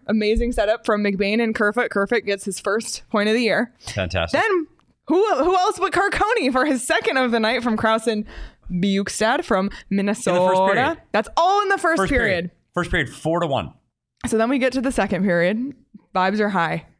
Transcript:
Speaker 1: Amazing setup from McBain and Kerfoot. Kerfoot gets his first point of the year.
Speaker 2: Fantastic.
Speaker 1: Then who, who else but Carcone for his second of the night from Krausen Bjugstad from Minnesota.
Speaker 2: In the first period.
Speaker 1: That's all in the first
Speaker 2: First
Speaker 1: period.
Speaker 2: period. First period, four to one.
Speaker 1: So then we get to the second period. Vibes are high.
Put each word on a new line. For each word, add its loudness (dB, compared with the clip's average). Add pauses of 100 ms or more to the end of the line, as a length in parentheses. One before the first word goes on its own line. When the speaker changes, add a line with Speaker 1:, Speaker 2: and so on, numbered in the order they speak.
Speaker 1:
Amazing 0
setup 0
from 0
McBain 0
and 0
Kerfoot. 0
Kerfoot 0
gets -4
his -6
first -4
point 0
of 2
the 0
year. 0
Speaker 2:
Fantastic. -2
Speaker 1:
Then 0 (400)
who, 2
who 2
else 0
but -2
Carcone 0
for 2
his -2
second 0
of 2
the 2
night 0
from 0
Krausen 0 (480)
Bjugstad 0
from 0 (200)
Minnesota. 0
Speaker 2:
In 4
the 4
first 4
period. 0 (140)
Speaker 1:
That's -2
all 4
in 0
the 2
first 2
Speaker 2:
First 0
Speaker 1:
period. 0
Speaker 2:
period. -4 (220)
First -4
period, 0
four -4
to 0
one. -4 (540)
Speaker 1:
So 0
then 2
we 0
get 0
to -2
the -2
second 0
period. 0 (400)
Vibes 0
are 0
high. -2 (140)